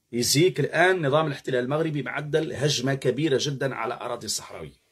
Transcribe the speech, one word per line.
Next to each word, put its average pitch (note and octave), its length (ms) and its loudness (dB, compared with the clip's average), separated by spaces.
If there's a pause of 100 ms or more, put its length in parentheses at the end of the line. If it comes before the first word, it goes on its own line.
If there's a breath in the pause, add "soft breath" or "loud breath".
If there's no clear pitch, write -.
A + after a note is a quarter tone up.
(140)
إيزيك C#3 460 2
الآن E3+ 460 4
نظام D3+ 220 4
الاحتلال C3 360 -2
المغربي D3 400 -2
معدل C#3+ 500 -2
هجمة C3 400 0
كبيرة C3+ 480 2
جدًا C#3 340 -2
على A2+ 180 -4
أراضي A#2 320 -8
الصحراوية. F2 640 -10